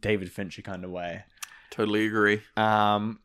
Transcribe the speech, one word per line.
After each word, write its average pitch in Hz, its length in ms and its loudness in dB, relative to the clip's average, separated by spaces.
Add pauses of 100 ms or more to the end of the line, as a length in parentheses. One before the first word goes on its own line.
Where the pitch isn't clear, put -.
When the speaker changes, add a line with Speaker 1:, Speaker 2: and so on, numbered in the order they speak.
Speaker 1:
David 95 300 -2
Fincher 95 300 -10
kind 92 220 -12
of 92 80 -12
way. 87 320 -8 (460)
Speaker 2:
Totally 107 360 0
agree. 107 360 4 (160)
Speaker 1:
Um, 107 680 2